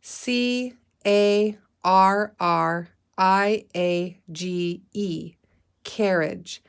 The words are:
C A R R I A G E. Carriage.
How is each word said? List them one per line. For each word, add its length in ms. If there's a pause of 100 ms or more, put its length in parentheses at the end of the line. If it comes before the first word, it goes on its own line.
C 720 (320)
A 520 (260)
R 540
R 500 (300)
I 460 (100)
A 460 (100)
G 520 (100)
E. 420 (500)
Carriage. 840